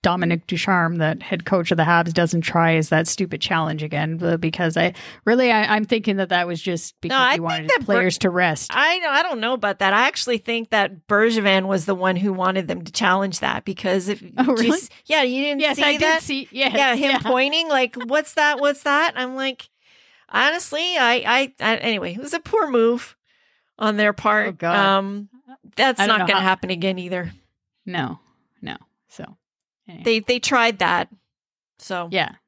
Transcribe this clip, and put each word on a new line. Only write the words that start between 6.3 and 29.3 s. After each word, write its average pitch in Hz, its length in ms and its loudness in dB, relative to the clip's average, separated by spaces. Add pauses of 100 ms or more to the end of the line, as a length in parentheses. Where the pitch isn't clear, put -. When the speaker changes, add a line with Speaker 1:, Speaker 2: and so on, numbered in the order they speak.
Speaker 1:
was 170 160 -6
just 175 320 -4 (100)
Speaker 2:
No, 170 60 -6
Speaker 1:
because 262 100 0
Speaker 2:
I 254 140 4
Speaker 1:
he 330 60 0
wanted 165 180 -2
Speaker 2:
think 156 140 -4
Speaker 1:
his - 20 6
Speaker 2:
that 494 60 2
Ber- 254 140 -6
Speaker 1:
players 185 260 2
to 190 100 2
rest. 175 460 0
Speaker 2:
I 320 240 2
know, 330 100 -2
I 285 140 2
don't 311 160 -4
know 233 140 0
about 208 260 -2
that. 196 160 2
I 240 120 4
actually 247 300 -2
think 226 320 -6
that 196 380 0
Bergevin 208 600 4
was 190 180 0
the 196 100 0
one 185 200 0
who 196 160 0
wanted 185 360 0
them 175 160 -6
to - 80 -14
challenge 196 480 0
that - 260 -2
because 190 420 -2
if 208 140 -4 (160)
Speaker 1:
Oh, 254 180 2
Speaker 2:
did 233 100 2
you 233 40 4
Speaker 1:
really? 311 80 2
Speaker 2:
s-, - 120 -8 (180)
yeah, 294 160 2
you 254 200 -2
didn't 285 180 -2
Speaker 1:
Yes, 285 160 0
Speaker 2:
see 294 60 0
Speaker 1:
I 294 100 4
did 302 80 0
Speaker 2:
that? 320 200 2
Speaker 1:
see, 269 300 -6
yes, 262 240 -2
Speaker 2:
Yeah, 277 200 4
him 277 160 0
Speaker 1:
yeah. 254 80 2
Speaker 2:
pointing 277 480 0
like, 262 280 0
"What's 254 400 -2
that? 294 260 2
What's 285 220 0
that?" 294 340 2
I'm 254 180 -6
like, 269 320 -6 (640)
honestly, 330 680 0
I, 247 280 2
I, 262 340 0
I, 226 180 0
anyway, 180 360 -4
it 220 80 -10
was 285 140 -8
a 339 40 -2
poor 415 300 0
move 240 480 0 (640)
on 214 180 0
their 208 160 2
part. 214 340 0
Speaker 1:
Oh, 190 40 -6
God. 170 260 -2
Speaker 2:
Um, 196 520 0 (460)
that's 247 240 2
Speaker 1:
I 202 80 2
don't 220 120 2
Speaker 2:
not 180 80 0
Speaker 1:
know - 60 2
Speaker 2:
gonna 185 80 2
Speaker 1:
how 190 60 2
Speaker 2:
happen 185 220 -2
again 185 300 -2
either. 180 320 -6 (540)
Speaker 1:
No, 175 340 -6 (420)
no. - 140 -12 (340)
So, - 280 -20 (500)